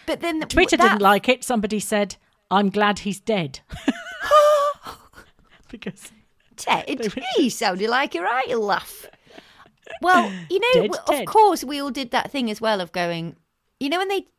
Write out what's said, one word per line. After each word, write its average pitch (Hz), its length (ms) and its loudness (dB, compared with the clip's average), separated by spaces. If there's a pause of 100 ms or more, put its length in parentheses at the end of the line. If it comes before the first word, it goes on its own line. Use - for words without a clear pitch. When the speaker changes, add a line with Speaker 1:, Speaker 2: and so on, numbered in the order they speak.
Speaker 1:
But 320 160 -4
then 330 260 -2
Speaker 2:
Twitter 339 300 4
Speaker 1:
that 349 100 6
Speaker 2:
didn't 214 140 2
like 202 260 4
it. 254 160 0
Somebody 214 380 -2
said, 208 340 -2 (340)
"I'm 196 200 2
glad 208 300 0
he's 202 200 -8
dead." 175 400 -4 (100)
<laughs> - 20 -20 (520)
Speaker 1:
<laughs> - 1500 0
Speaker 2:
Because - 420 -16 (440)
Speaker 1:
Ted, - 320 -2
Speaker 2:
they 254 200 -4
were 247 160 -6 (120)
Speaker 1:
he 311 140 2
sounded 202 400 -2
like 262 260 0
a 339 60 -6
right - 360 -2
laugh. 202 500 -4 (920)
Well, 339 300 4 (180)
you 370 100 0
know, 453 140 2
Speaker 2:
Dead 466 180 4
Speaker 1:
w-, - 100 -8
of - 140 0
Speaker 2:
Ted. 254 120 -2
Speaker 1:
course, 415 360 4
we 277 180 -6
all 285 80 -4
did 262 220 -6
that 240 200 -2
thing 254 200 -2
as 208 100 -8
well 220 180 0
of 175 120 -6
going, 170 440 -4 (440)
you 277 100 -4
know, 330 80 0
when 381 100 -2
they 392 200 -4 (120)